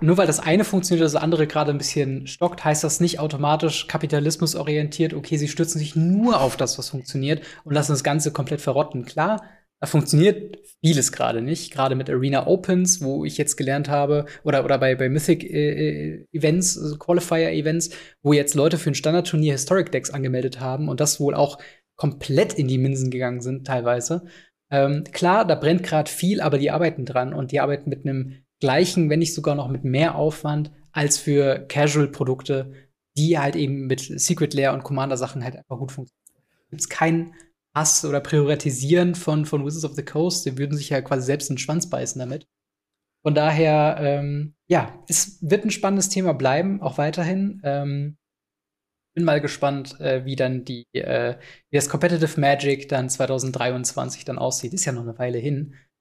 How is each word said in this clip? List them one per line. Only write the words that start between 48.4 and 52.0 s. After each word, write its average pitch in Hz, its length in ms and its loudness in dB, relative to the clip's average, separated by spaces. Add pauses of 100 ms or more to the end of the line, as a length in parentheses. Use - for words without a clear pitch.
bin 170 100 0
mal 151 160 2
gespannt, 139 580 -4
äh, 131 260 -2
wie 135 100 -6
dann 127 300 -2
die, 123 280 -12
äh, 123 420 -2 (340)
wie 147 80 0
das 143 120 -2
Competitive 160 500 0